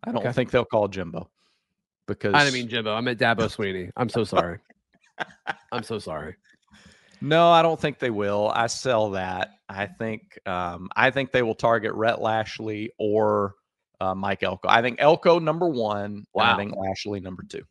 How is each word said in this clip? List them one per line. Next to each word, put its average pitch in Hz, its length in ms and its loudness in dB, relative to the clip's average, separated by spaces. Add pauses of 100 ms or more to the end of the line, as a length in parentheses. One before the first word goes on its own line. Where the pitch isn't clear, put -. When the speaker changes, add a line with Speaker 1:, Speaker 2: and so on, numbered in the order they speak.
Speaker 1:
I 233 80 -6
don't 120 80 0
Speaker 2:
Okay. 120 120 -2
Speaker 1:
think 123 200 0
they'll 120 120 4
call 104 220 2
Jimbo 87 420 -6 (760)
because 104 280 -2
Speaker 2:
I 147 100 6
didn't 135 100 2
mean 120 140 -4
Jimbo. 110 260 -2
I 113 60 -2
meant 120 180 -2
Dabo 113 300 2
Swinney. 92 480 -6
I'm 120 120 -2
so 117 140 0
sorry. 87 380 0 (580)
Speaker 1:
<laughs> - 540 -10
Speaker 2:
I'm 233 100 -6
so 110 160 -8
sorry. 78 380 -10 (840)
Speaker 1:
No, 160 300 6
I 165 120 8
don't 160 180 2
think 147 200 -4
they 127 100 0
will. 104 420 0
I 117 140 2
sell 113 440 0
that. 92 400 -4 (180)
I 98 180 -6
think, 110 580 -10
um, 90 520 -6
I 123 140 4
think 135 200 -4
they 127 120 2
will 113 120 0
target 113 400 0
Rhett 110 260 0
Lashlee 110 760 -4
or, 107 560 2 (460)
uh, 95 140 0
Mike 98 280 -2
Elko. 95 260 -4
I 113 140 6
think 120 180 -2
Elko 165 380 6
number 165 300 0
one, 107 360 -2
and 104 300 -10
I 113 160 4
Speaker 2:
Wow. 110 60 2
Speaker 1:
think 101 180 -6
Lashlee 95 460 -6
number 92 240 -12
two. - 260 -12